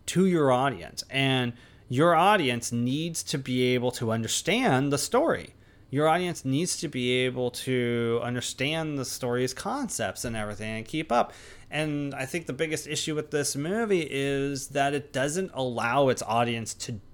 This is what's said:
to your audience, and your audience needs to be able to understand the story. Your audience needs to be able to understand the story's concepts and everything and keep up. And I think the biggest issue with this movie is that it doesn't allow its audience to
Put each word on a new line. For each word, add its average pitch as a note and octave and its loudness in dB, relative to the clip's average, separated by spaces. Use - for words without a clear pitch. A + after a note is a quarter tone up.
to F#3 4
your D#3 6
audience, B2 -2
and C3 2
your D#3+ 6
audience D#3+ 4
needs C#3 -2
to - -4
be B2+ 0
able B2 2
to A2+ -2
understand C#3+ 2
the C#3 2
story. G3 0
Your D3 2
audience E3+ 2
needs C#3 0
to E3 -6
be B2+ 0
able B2+ 0
to A#2+ 0
understand C#3+ -2
the C3 -4
story's B2 -2
concepts G#3 -4
and A#2 -4
everything G#2+ -6
and A2 -8
keep D#3+ -4
up. - 2
And C#3+ -4
I C3 -6
think E3 -8
the D#3 -6
biggest D#3 -4
issue D3+ -4
with D3+ -4
this C#3+ 0
movie F#3 0
is C#3 -2
that C#3+ 0
it C#3+ -6
doesn't D3+ -2
allow B2+ 2
its A#2+ 2
audience A#2 0
to G#2+ -10